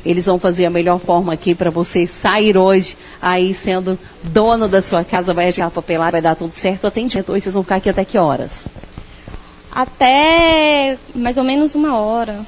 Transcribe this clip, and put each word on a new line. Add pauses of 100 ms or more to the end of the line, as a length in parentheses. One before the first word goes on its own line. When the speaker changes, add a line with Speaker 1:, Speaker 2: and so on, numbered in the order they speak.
Speaker 1:
eles
vão
fazer
a
melhor
forma
aqui
pra
você
sair
hoje, (260)
aí
sendo (240)
dono
da
sua
casa,
vai
agitar
a
papelada,
vai
dar
tudo
certo,
o
atendimento
hoje,
vocês
vão
ficar
aqui
até
que
horas? (1040)
Speaker 2:
Até (160)
mais
ou
menos
uma
hora.